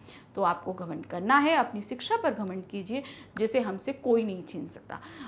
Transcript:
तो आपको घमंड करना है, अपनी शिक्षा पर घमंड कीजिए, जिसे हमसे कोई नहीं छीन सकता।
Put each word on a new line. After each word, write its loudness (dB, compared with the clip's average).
तो 2
आपको 2
घमंड -8
करना 4
है, 6
अपनी 2
शिक्षा -2
पर 2
घमंड -4
कीजिए, -4
जिसे 2
हमसे -4
कोई 4
नहीं -4
छीन -10
सकता। -12